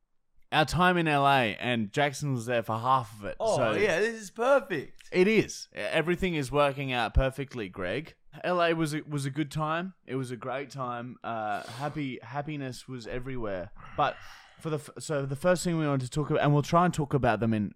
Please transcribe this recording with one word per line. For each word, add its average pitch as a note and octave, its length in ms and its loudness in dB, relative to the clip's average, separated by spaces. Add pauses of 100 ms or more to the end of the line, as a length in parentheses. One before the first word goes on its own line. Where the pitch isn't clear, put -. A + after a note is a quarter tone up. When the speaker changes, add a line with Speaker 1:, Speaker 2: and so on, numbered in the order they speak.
(520)
Speaker 1:
our D3+ 140 6
time F3+ 320 4
in E3 100 2
L C#3+ 200 4
A, B2+ 320 4
and A2+ 320 -2
Jackson C#3+ 420 0
was A2+ 120 -4
there A#2+ 180 0
for A2 140 -2
half A#2 420 2
of G#2 60 -10
it. F#2 140 -6
Speaker 2:
Oh, G#3+ 180 2
Speaker 1:
So A#2 160 2
Speaker 2:
yeah, G3 260 2
this A3 220 -2
is G3 100 -16
perfect. A3+ 800 0
Speaker 1:
It F#3 160 6
is. G#3+ 480 2
E-, - 40 -10
everything E3 560 0
is C3+ 160 -2
working C#3 420 2
out A#2 200 0
perfectly, C3 540 0
Greg. G2 480 -6 (300)
L F3 160 0
A E3+ 120 4
was D#3+ 200 -2
a, D3+ 80 -4
was C#3+ 240 -6
a C#3+ 40 -2
good C#3 220 -4
time. D#3+ 420 -4 (120)
It B2 100 -8
was B2+ 160 -4
a B2+ 60 -8
great B2+ 320 -8
time. B2 540 -8
Uh, G#2+ 400 -4
happy, C3+ 580 -8
happiness C#3 680 -8
was B2 200 -12
everywhere. A#2 640 -6 (260)
But B2 180 0 (460)
for D#3+ 80 -8
the D3+ 80 -2
f-, C#3+ 120 -10 (100)
so C#3+ 260 -4
the C#3 100 -4
first F3+ 300 2
thing E3+ 120 2
we D#3 100 0
wanted C3+ 180 0
to B2 60 -10
talk D3 180 -2
about, D#3 140 4
and D3 100 6
we'll C#3+ 80 6
try E3+ 240 4
and F3 80 2
talk D3 200 -2
about A#2+ 280 4
them A2+ 120 2
in G#2 220 0